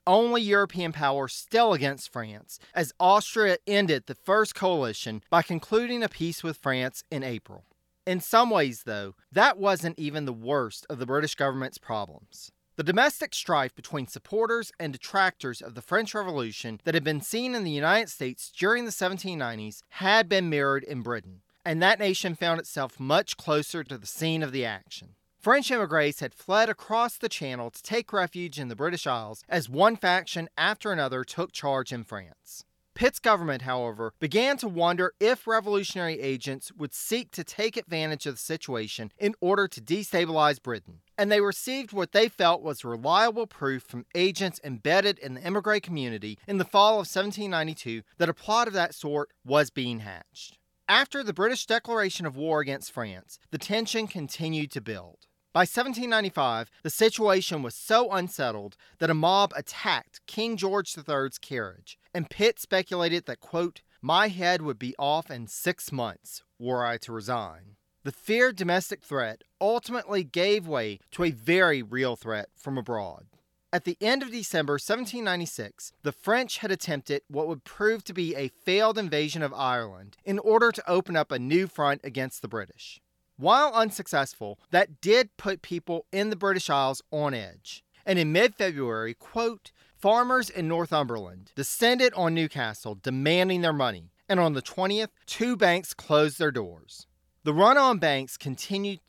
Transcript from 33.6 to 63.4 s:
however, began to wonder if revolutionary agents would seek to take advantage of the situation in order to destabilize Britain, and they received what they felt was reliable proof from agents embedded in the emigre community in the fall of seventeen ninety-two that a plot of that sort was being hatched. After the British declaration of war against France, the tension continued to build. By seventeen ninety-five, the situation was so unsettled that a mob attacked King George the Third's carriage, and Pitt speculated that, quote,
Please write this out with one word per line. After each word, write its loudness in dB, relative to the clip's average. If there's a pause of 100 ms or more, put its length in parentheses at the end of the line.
however, -4
began 2
to -6
wonder 2
if 2
revolutionary -2
agents -6
would -8
seek -4
to -10
take -4
advantage -4
of -6
the -12
situation -8
in 0
order 2
to -16
destabilize 0
Britain, -10 (140)
and 2
they 6
received -2
what -2
they 6
felt 2
was -6
reliable 2
proof -4
from -14
agents 0
embedded 2
in -10
the -14
emigre 0
community -6
in -2
the 0
fall 6
of -4
seventeen -4
ninety-two -4 (160)
that 2
a -2
plot 2
of -8
that 0
sort -4 (160)
was 4
being -6
hatched. -16 (320)
After 2
the -4
British 0
declaration -2
of -6
war 0
against -6
France, -10 (140)
the -6
tension -4
continued -6
to -8
build. -14 (260)
By 6
seventeen -2
ninety-five, 0 (140)
the -4
situation 2
was -8
so 2
unsettled -4 (240)
that 2
a 4
mob 4
attacked -4
King -4
George -2
the -14
Third's -4
carriage, -10 (160)
and -4
Pitt 2
speculated 0
that, -10
quote, -4 (180)